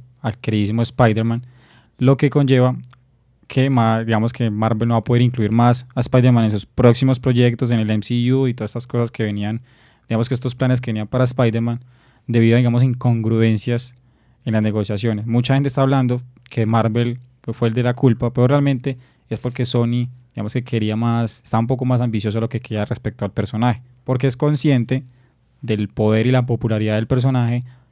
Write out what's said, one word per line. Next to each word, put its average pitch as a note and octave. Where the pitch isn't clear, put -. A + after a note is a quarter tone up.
al A2
queridísimo G#2+
Spider-Man, A2+
lo B2+
que D3
conlleva B2+
que C3+
ma-, A2+
digamos A2+
que A2+
Marvel A2
no A#2
va A2+
a -
poder A#2+
incluir A#2
más A#2+
a B2+
Spider-Man A#2+
en G#2+
sus G#2
próximos B2
proyectos A#2+
en A#2
el G#2+
M G#2+
C A#2+
U C3+
y B2
todas A2
estas B2
cosas A#2
que -
venían, G#2
digamos A#2+
que C3
estos B2
planes B2+
que A#2+
venían G#2+
para B2+
Spider-Man, A#2+
debido A2+
a, -
digamos, B2
incongruencias A#2
en A2+
las G#2+
negociaciones. G#2+
Mucha B2
gente C#3
está C#3
hablando C3
que A2+
Marvel A#2
fue, A2+
fue A#2
el A2
de B2
la B2
culpa, A#2+
pero B2
realmente C#3
es A2
porque B2
Sony, A#2+
digamos G#2+
que A#2+
quería G#2+
más, A#2
estaba -
un A#2
poco B2+
más B2
ambicioso G#2+
de A2+
lo A2+
que A2+
quería G#2+
respecto -
al G2
personaje, A2
porque B2+
es B2
consciente C#3
del G#2
poder A2
y B2+
la B2+
popularidad A2
del A2
personaje, B2